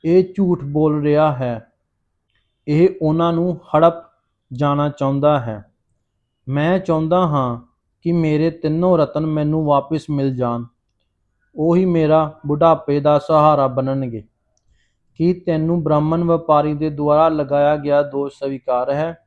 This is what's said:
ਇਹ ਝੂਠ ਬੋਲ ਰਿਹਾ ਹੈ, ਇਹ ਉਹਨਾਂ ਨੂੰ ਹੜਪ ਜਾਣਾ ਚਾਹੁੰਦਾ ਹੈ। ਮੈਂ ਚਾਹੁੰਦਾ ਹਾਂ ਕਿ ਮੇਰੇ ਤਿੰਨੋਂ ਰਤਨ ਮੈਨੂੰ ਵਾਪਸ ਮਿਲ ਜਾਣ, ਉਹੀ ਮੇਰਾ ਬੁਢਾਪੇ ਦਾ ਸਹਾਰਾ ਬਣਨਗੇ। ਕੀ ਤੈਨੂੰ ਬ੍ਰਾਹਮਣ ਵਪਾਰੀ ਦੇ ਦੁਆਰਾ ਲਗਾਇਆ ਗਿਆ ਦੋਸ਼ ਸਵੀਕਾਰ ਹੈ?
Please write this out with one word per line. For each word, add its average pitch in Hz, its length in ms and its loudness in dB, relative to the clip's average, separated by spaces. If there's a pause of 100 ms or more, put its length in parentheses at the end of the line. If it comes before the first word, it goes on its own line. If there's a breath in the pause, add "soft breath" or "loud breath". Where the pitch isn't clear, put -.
ਇਹ 180 180 4 (120)
ਝੂਠ 180 280 0
ਬੋਲ 151 380 0
ਰਿਹਾ 147 300 2
ਹੈ, 123 400 -6 (960)
ਇਹ 160 220 4 (120)
ਉਹਨਾਂ 165 320 0
ਨੂੰ 170 240 -2
ਹੜਪ 165 360 2 (600)
ਜਾਣਾ 143 360 0
ਚਾਹੁੰਦਾ 139 500 0
ਹੈ। 110 320 -10 (760)
ਮੈਂ 156 300 0
ਚਾਹੁੰਦਾ 170 480 0
ਹਾਂ 127 340 -2 (400)
ਕਿ 170 100 -2
ਮੇਰੇ 160 400 0
ਤਿੰਨੋਂ 165 460 0
ਰਤਨ 156 280 0
ਮੈਨੂੰ 156 400 -2
ਵਾਪਸ 143 440 0
ਮਿਲ 139 260 -2
ਜਾਣ, 120 280 -4 (920)
ਉਹੀ 170 300 2
ਮੇਰਾ 156 640 2
ਬੁਢਾਪੇ 147 520 2
ਦਾ 147 200 2
ਸਹਾਰਾ 151 480 4
ਬਣਨਗੇ। 131 560 -4 (920)
ਕੀ 175 180 0
ਤੈਨੂੰ 165 500 -2
ਬ੍ਰਾਹਮਣ 151 400 0
ਵਪਾਰੀ 156 500 0
ਦੇ 151 160 -4
ਦੁਆਰਾ 147 400 2
ਲਗਾਇਆ 147 460 0
ਗਿਆ 143 280 0
ਦੋਸ਼ 139 360 -6
ਸਵੀਕਾਰ 131 520 -4
ਹੈ? 160 360 -4